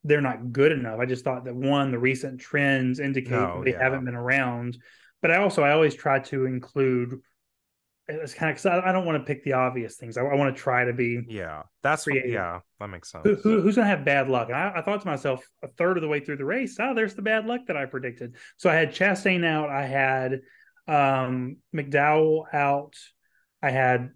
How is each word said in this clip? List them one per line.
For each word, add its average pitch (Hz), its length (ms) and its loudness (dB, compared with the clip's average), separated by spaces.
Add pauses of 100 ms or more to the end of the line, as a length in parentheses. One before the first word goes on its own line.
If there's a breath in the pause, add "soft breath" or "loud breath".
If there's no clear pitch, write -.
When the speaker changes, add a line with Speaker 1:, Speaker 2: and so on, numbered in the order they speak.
Speaker 1:
they're 147 160 4
not 123 320 -4
good 135 180 6
enough. 120 300 -4
I 123 60 0
just 123 180 -4
thought 127 220 -4
that, 123 100 -8
one, 139 340 0
the 120 80 -2
recent 131 420 -2
trends 135 600 0
indicate 131 320 -2
Speaker 2:
No, 92 320 -2
Speaker 1:
they 127 80 2
Speaker 2:
yeah. 117 100 -2
Speaker 1:
haven't 131 220 0
been 123 100 -6
around. 120 640 -2 (460 soft breath)
But 160 80 2
I 175 80 4
also, 190 240 2
I 143 100 6
always 156 220 4
try 135 260 0
to 135 240 -4
include, 127 760 -2 (840)
it's 151 280 -8
kinda, 156 180 -2
'cause - 140 -4
I, 185 240 2
I - 20 2
don't 185 140 0
wanna 156 180 0
pick 147 200 -6
the 139 100 0
obvious 123 420 -2
things. 117 220 -10
I, 123 40 -2
I 143 120 0
wanna 139 180 2
try 123 320 0
to 123 80 -2
be 120 340 -2
Speaker 2:
Yeah, 85 360 -10 (200)
that's 151 240 0
what, 147 60 -2
Speaker 1:
creative. 127 200 0
Speaker 2:
yeah, 90 280 -4 (180)
that 104 100 -10
makes 90 220 -14
sense. 78 140 -14
Speaker 1:
Who, 208 120 4
who, 214 260 2
who's 202 140 4
gonna 220 120 4
have 160 160 0
bad 139 240 2
luck? 120 200 0
And 123 100 -4
I, 190 180 -2
I 165 60 -4
thought 202 180 -2
to 196 60 -10
myself, 135 360 -4 (200)
a 139 60 -14
third 180 280 0
of 165 60 -2
the 156 60 -4
way 147 120 0
through 143 160 -6
the 135 80 -6
race, 226 340 -4
"Oh, 247 160 -2
there's 226 200 0
the 214 80 -10
bad 220 240 0
luck 247 220 -4
that 160 100 -2
I 135 80 -2
predicted." 123 500 -8 (220 loud breath)
So 185 100 2
I 160 60 6
had 160 160 4
Chastain 190 520 2
out, 156 280 0
I 139 160 -2
had, 131 540 0 (460 soft breath)
um, 131 720 2 (180)
McDowell 156 760 2
out, 143 420 0 (680)
I 143 80 2
had 127 460 2